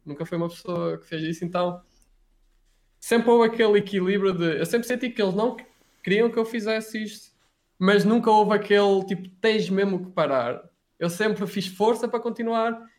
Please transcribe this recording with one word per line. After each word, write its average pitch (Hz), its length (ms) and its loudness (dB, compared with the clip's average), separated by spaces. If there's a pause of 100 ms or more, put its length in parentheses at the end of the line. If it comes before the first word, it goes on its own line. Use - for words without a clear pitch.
Nunca 151 220 -10
foi 175 100 -8
uma 170 120 -2
pessoa 170 500 -6
que - 80 -20
fez 160 160 -8
isso, 165 220 -6
então 180 360 -4 (1200)
sempre 233 300 2
houve 233 180 6
aquele 214 300 4
equilíbrio 196 540 0
de, 165 260 -2
eu 165 80 -2
sempre 233 200 -2
senti 247 240 -4
que 233 120 -4
eles 185 120 0
não 233 220 -2 (460)
queriam 220 280 2
que 233 80 -4
eu 226 60 0
fizesse 220 580 -6
isto, - 280 -14 (480)
mas 196 260 4
nunca 226 260 4
houve 214 240 4
aquele, 202 500 2
tipo, 190 240 -6 (120)
"Tens 214 300 0
mesmo 190 340 0
que - 60 -16
parar." 131 580 -2 (300)
Eu 170 100 -2
sempre 202 380 -2
fiz - 220 -6
força 233 400 0
para 233 100 -4
continuar 226 580 -4 (220)